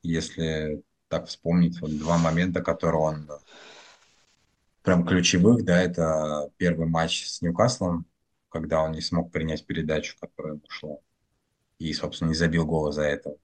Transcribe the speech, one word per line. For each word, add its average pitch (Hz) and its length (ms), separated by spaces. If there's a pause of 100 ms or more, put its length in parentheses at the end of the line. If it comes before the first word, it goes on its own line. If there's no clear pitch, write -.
Если 80 800 (260)
так - 180
вспомнить, 85 540
вот 76 160
два 82 200
момента, 85 440
которые 82 400
он 78 280 (1500)
прям 87 240
ключевых, 92 600
да, 90 160
это 78 760
первый 82 300
матч 82 400
с - 140
Ньюкаслом, 87 640 (440)
когда 78 340
он 78 80
не 78 100
смог 85 300
принять 78 340
передачу, 78 540
которая 76 480
ушла, - 300 (840)
и, 78 140
собственно, 76 360
не 80 60
забил 82 300
гола 76 260
из-за 73 120
этого. 73 400